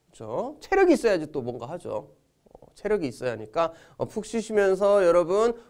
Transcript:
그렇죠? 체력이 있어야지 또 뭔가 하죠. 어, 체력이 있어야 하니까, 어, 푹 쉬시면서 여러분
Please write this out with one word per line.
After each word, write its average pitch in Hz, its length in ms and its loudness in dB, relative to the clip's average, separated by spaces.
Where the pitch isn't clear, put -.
그렇죠? 170 520 -10
체력이 370 340 4
있어야지 190 380 0
또 143 100 -6
뭔가 120 280 -8
하죠. 110 420 -10
어, - 240 -20
체력이 202 320 -2
있어야 123 240 -6
하니까, 135 420 -4
어, 135 80 -4
푹 208 200 -8
쉬시면서 202 800 2
여러분 185 540 2